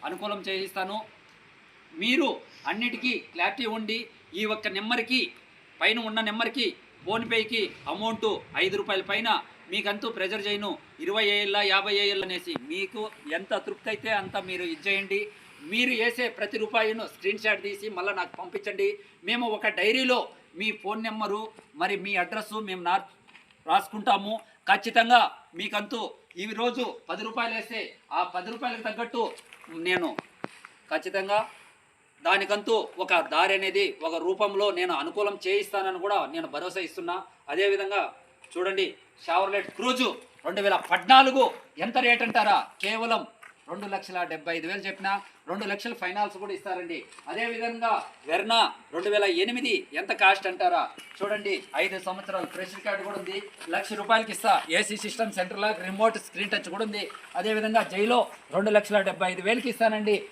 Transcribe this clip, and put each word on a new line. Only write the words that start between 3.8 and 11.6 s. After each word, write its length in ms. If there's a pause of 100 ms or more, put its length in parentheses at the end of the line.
ఈ 120
ఒక్క 220
నెంబర్కి 640 (500)
పైన 180
ఉన్న 220
నెంబర్కి 540 (320)
PhonePe-కి 640 (160)
అమౌంట్ 520 (180)
ఐదు 200
రూపాయల 240
పైన 400 (300)
మీకంతూ 380
ప్రెజర్ 380
చేయను, 300 (220)
ఇరవై 260
ఏళ్ళ 320
యాభై 380